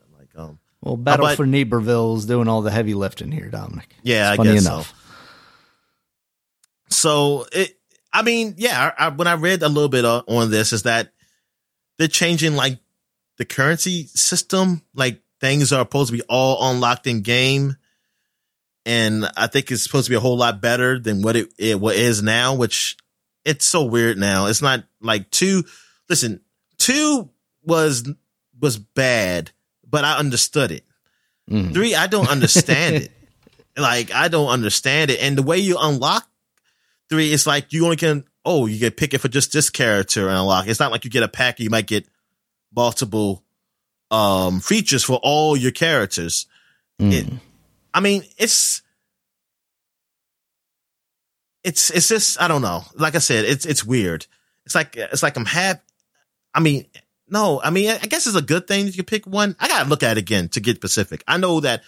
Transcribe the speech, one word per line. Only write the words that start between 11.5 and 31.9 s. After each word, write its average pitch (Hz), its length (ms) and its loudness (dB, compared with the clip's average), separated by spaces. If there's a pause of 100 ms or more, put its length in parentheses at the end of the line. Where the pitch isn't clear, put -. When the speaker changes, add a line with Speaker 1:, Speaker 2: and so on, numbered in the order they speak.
Speaker 1:
they're 160 100 2
changing, 160 480 0
like, 131 240 -2 (580)
the 120 80 -8
currency 160 640 -2
system. 185 760 0 (140)
Like, 127 260 -2 (180)
things 139 320 2
are 131 100 4
supposed 127 300 0
to 120 60 -2
be 117 60 -6
all 131 480 2
unlocked 123 360 0
in 113 140 -2
game. 131 560 0 (1080)
And 110 520 0
I 113 100 0
think 139 240 -2
it's 117 120 -4
supposed 135 220 0
to - 40 -6
be 123 60 0
a 107 60 0
whole 123 160 2
lot 117 240 0
better 123 380 0
than 107 220 -2
what 113 140 0
it, 113 220 -2
it, 104 220 0
what 104 160 0
is 110 280 2
now, 120 320 0
which - 420 -2 (480)
it's 143 200 0
so 165 180 2
weird 117 340 0
now. 98 300 0
It's 110 140 -2
not 131 220 0 (180)
like 107 280 -2
two. 190 340 0 (460)
Listen, 120 320 -2 (380)
two 277 500 0 (340)
was, 151 460 0 (500)
was 127 180 0
bad, 104 720 -2 (360)
but 143 160 -2
I 147 140 0
understood 139 540 -2
it. - 140 -12 (640)
Speaker 2:
Mm. 101 220 0
Speaker 1:
Three, 214 200 2